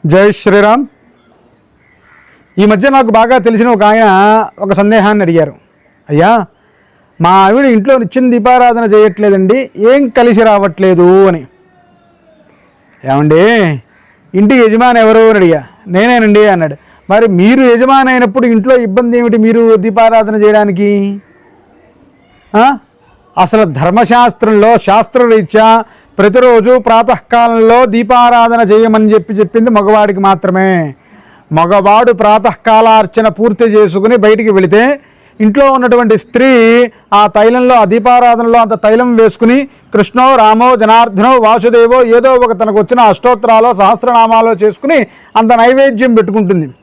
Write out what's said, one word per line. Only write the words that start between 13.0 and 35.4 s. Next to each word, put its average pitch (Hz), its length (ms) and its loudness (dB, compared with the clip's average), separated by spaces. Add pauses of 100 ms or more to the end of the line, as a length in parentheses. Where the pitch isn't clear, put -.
"ఏమండి, 151 380 0 (920)
ఇంటి 208 200 0
యజమాని 233 460 2
ఎవరు?" 220 180 2
అని 220 200 2
అడిగా. 160 260 0 (240)
"నేనేనండి" 214 580 0
అన్నాడు. 165 300 -2 (340)
"మరి 226 160 0
మీరు 208 340 0
యజమాని 262 500 0
అయినప్పుడు 247 360 -2
ఇంట్లో 233 300 0
ఇబ్బంది 240 420 -2
ఏమిటి, 233 200 0
మీరు 226 380 2
దీపారాధన 220 580 0
చేయడానికి?" 202 880 -2 (1300)
ఆ? 254 220 0 (640)
అసలు 214 220 0
ధర్మశాస్త్రంలో 214 1120 0
శాస్త్రరీత్యా 220 1080 0 (340)
ప్రతిరోజు 240 600 2
ప్రాతకాలంలో 233 1080 0
దీపారాధన 233 760 0
చేయమని 214 540 0
చెప్పి 202 200 -2
చెప్పింది 226 360 -2
మగవాడికి 208 500 0
మాత్రమే. 185 720 -2 (580)
మగవాడు 202 600 0
ప్రాతకాలార్చన 220 1160 0
పూర్తి 220 360 -2
చేసుకుని 214 520 0
బయటికి 214 340 0
వెళితే 202 500 0 (400)